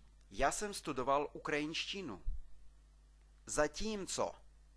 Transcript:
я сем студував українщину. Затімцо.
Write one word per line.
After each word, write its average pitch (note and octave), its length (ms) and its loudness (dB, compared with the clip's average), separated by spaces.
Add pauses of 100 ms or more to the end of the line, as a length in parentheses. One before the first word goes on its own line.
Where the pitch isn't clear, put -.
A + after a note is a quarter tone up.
(300)
я B2 220 6
сем G3+ 220 -2
студував C#3 580 2
українщину. D3+ 840 -2 (1300)
Затімцо. D3+ 880 0 (420)